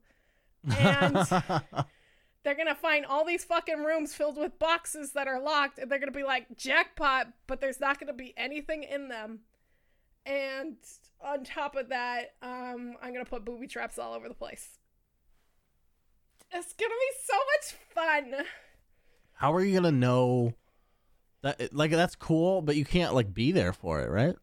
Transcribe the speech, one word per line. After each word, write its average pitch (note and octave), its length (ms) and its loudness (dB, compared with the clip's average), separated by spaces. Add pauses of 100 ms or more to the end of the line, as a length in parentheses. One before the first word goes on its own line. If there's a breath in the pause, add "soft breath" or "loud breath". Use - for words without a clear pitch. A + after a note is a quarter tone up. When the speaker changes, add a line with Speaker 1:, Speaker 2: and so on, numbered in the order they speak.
(800)
Speaker 1:
And F#3 380 6
Speaker 2:
<laughs> E3+ 680 0 (580 soft breath)
Speaker 1:
they're C#4+ 100 0
gonna D#4 220 0
find D4+ 280 2
all C#4 200 2
these E4+ 200 -2
fucking E4 380 0
rooms D4+ 320 0
filled D4 220 -2
with D4+ 240 -4
boxes D#4 520 -2
that C#4 140 -2
are C4 140 -2
locked, C#4+ 400 0
and B3+ 100 -6
they're C#4 80 0
gonna C4+ 140 -6
be C#4 100 -6
like, B3+ 340 -2
"Jackpot," C4+ 760 0 (160)
but C4 120 -6
there's C4+ 200 -4
not C#4 180 0
gonna C#4+ 140 -10
be B3+ 260 -14
anything D4 460 -6
in C#4 240 -8
them. A3 320 -10 (840)
And C4+ 520 -6 (440)
on C#4 240 -4
top C#4+ 320 -6
of B3 120 -6
that, B3 540 -4
um, B3 600 -10
I'm B3 100 -10
gonna B3 120 -8
put A#3+ 200 -8
booby A#3+ 220 -10
traps A#3 320 -10
all A#3 160 -8
over A#3 140 -10
the A#3+ 60 -14
place. - 440 -16 (1700)
It's F4 220 -8
gonna A4 160 0
be B4+ 340 0
so A4+ 100 0
much C#5 380 2 (220)
fun. D4 520 0 (880 loud breath)
Speaker 2:
How C#3 200 2
are F#3 100 4
you G3 100 4
gonna F3+ 160 6
know B2 640 4 (880)
that? C#3 180 -4
It, A#2+ 140 -6
like, D3+ 160 2
that's E3 240 4
cool, F3 480 2
but D3 140 2
you D3+ 80 2
can't, E3+ 300 2
like, A2 200 2
be A#2 180 2
there G2 200 4
for D#2+ 300 -2
it, A1+ 80 -2
right? A#2 320 2